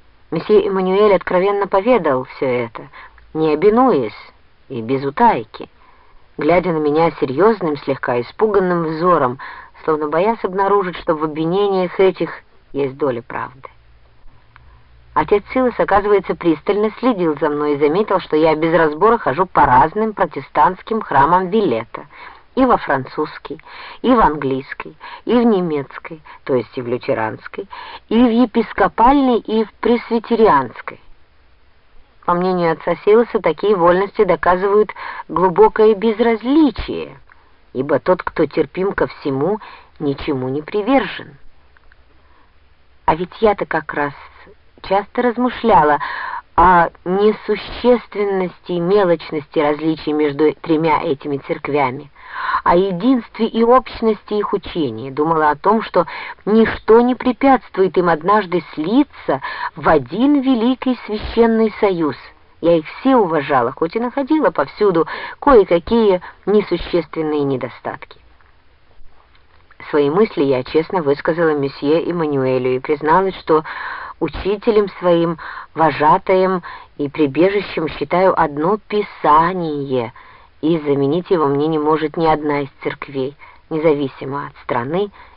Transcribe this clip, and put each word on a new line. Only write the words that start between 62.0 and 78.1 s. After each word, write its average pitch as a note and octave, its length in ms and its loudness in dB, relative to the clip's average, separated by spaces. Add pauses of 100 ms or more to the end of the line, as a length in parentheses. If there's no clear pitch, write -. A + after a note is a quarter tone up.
Я E3+ 160 4
их D#3 80 -4 (140)
все C4+ 160 2
уважала, D3 560 2
хоть E3 220 -4
и A3+ 60 -2
находила B3+ 500 0
повсюду E3 560 0 (340)
кое-какие G3+ 800 4 (240)
несущественные E3 960 -2
недостатки. - 760 -6 (1700)
Свои D3 180 2
мысли F#3 340 0
я C3 220 0
честно E3 380 -2
высказала D#3 520 0
месье C#3+ 560 -2
Эммануэлю C3 680 0
и B2+ 40 -4
призналась, D#3+ 560 0
что D#3 260 0 (560)
учителем G3+ 680 -2 (100)
своим, E3+ 400 2 (360)
вожатаем F3 880 2 (340)
и D3 120 -4
прибежищем D#3+ 800 0
считаю F3 520 0